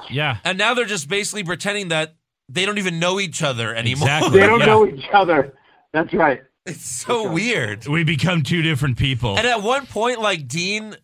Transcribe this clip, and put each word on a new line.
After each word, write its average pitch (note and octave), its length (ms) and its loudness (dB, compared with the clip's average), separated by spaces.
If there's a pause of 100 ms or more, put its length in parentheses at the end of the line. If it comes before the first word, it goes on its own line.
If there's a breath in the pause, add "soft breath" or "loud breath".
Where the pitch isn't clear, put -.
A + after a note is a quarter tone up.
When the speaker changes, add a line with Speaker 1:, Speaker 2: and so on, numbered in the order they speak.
(100)
Speaker 1:
Yeah. C3+ 340 -2
Speaker 2:
And F#3 140 -2
now A3 160 2
they're A#3 120 0
just F#3 220 -6
basically G3+ 360 -4
pretending F#3+ 440 -4
that D#3+ 260 -2 (340)
they E3 180 -2
don't G#3 120 -2
even F3+ 220 -2
know F3+ 200 0
each E3+ 220 -6
other A#2 320 -2
anymore. A#2+ 340 0
Speaker 1:
Exactly. D#3+ 320 4
Speaker 3:
They G3+ 60 8
don't A3 140 4
Speaker 1:
Yeah. G3+ 60 4
Speaker 3:
know G#3+ 200 6
each C#3 260 -8
other. E3+ 420 4 (380 soft breath)
That's D#3+ 220 -2
right. D#3+ 280 2 (240)
Speaker 2:
It's - 180 -12
so A3 420 -4
Speaker 3:
Okay. F3 80 -2
Speaker 2:
weird. D#3+ 520 -2
Speaker 1:
We D#3 180 0
become E3 380 2
two E3 200 0
different D3 360 0
people. B2 400 -2
Speaker 2:
And A3 80 2
at A#3 160 0
one B3+ 240 0
point, A3+ 340 -2
like, F#3+ 260 -2
Dean, F#3 580 -6